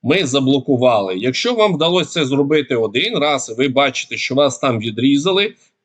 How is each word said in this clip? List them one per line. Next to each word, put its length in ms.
ми 220
заблокували. 920
Якщо 360
вам 200
вдалося 360
це 160
зробити 500
один 420
раз, 400
ви 100
бачите, 500
що 180
вас 240
там 200
відрізали, 720